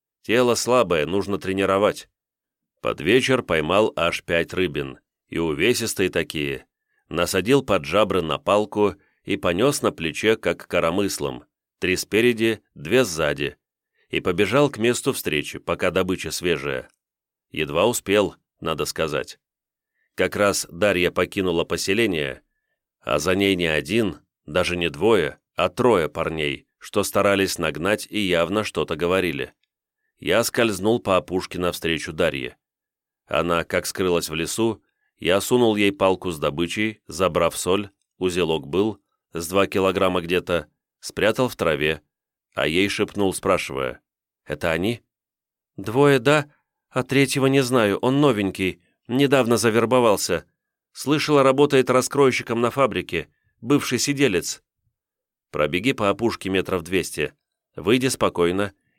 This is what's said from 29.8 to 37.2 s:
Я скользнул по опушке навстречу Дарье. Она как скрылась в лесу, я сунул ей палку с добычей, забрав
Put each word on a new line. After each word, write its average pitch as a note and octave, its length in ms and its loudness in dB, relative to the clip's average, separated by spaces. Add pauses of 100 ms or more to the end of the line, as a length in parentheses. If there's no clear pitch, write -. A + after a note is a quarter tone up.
Я G#2 240 2
скользнул A2 560 0
по F#2+ 180 0
опушке F2+ 400 -4
навстречу E2 560 -4
Дарье. D2 420 -2 (680)
Она E2+ 380 0
как F2+ 240 -4
скрылась F2 420 -2
в D#2 60 -8
лесу, G2+ 480 -4 (340)
я F#2+ 240 0
сунул A#2 340 2
ей G2+ 160 2
палку F#2+ 380 0
с D#2+ 80 -6
добычей, E2+ 680 -4
забрав E2+ 500 0